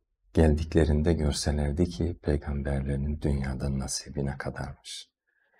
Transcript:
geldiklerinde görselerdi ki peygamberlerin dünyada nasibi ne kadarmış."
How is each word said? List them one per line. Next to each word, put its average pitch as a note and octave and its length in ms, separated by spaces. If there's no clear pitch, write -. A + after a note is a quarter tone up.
geldiklerinde D#2 760
görselerdi D2 760
ki E2+ 360
peygamberlerin C#2 1000
dünyada C2+ 580
nasibi C2+ 480
ne C2+ 120
kadarmış." - 680